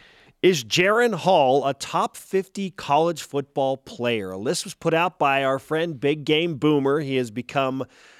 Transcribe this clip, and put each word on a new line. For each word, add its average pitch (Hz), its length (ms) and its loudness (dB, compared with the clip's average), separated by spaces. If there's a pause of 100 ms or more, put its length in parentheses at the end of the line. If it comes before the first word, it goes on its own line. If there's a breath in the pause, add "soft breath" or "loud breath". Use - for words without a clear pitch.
(420 soft breath)
is 170 220 4
Jaren 208 500 2
Hall 143 520 4
a 139 100 0
top - 420 -4
fifty 190 540 -4
college 156 500 0
football 135 560 -4
player? 117 540 -4
A 95 60 -10
list 131 280 -4
was 190 80 -14
put 165 200 -2
out 170 260 0
by 139 240 2
our 135 160 0
friend 160 400 -4
Big 143 260 -2
Game 160 300 0
Boomer. 143 440 2
He 135 180 -4
has 123 140 -2
become 131 540 -4 (340 soft breath)